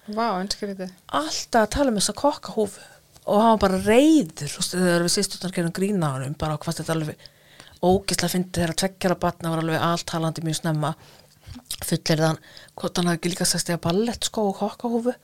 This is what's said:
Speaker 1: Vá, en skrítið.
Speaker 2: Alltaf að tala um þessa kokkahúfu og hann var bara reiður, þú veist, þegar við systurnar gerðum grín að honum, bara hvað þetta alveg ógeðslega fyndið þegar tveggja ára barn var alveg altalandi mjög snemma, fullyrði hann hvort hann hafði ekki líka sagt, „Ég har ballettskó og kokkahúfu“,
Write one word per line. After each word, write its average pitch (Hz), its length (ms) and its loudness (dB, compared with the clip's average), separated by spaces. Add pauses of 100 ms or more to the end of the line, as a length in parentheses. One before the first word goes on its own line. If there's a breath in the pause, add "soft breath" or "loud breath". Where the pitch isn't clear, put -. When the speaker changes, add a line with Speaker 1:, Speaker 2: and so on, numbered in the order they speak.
Speaker 1:
Vá, 214 320 -2
en 196 80 -4
skrítið. 190 420 -8 (220)
Speaker 2:
Alltaf 285 500 0
að 208 60 0
tala 277 220 2
um 220 60 0
þessa 196 160 0
kokkahúfu 190 680 -2 (480 loud breath)
og 208 120 6
hann 226 140 6
var 208 140 4
bara 190 100 2
reiður, 226 720 4
þú - 100 -10
veist, - 160 -4
þegar 175 300 4
við 175 100 0
systurnar 190 400 -4
gerðum 170 160 0
grín 190 320 0
að 147 140 0
honum, 135 200 -6
bara 156 200 -4
hvað - 240 -6
þetta 160 140 -2
alveg 156 200 -4 (640 loud breath)
ógeðslega 180 540 2
fyndið 180 260 -2
þegar 165 160 0
tveggja 190 340 -2
ára 175 100 0
barn 170 300 -2
var 160 140 -2
alveg 160 180 0
altalandi 165 640 -2
mjög 160 160 -2
snemma, 156 340 -2 (920 loud breath)
fullyrði 160 400 0
hann 160 140 0 (360 loud breath)
hvort - 240 -6
hann 175 100 2
hafði 170 100 0
ekki 175 140 -2
líka 180 140 -2
sagt, - 220 -2
„Ég 170 80 0
har - 80 -8
ballettskó 214 640 -2
og 190 80 -4
kokkahúfu“, 233 560 -2 (100)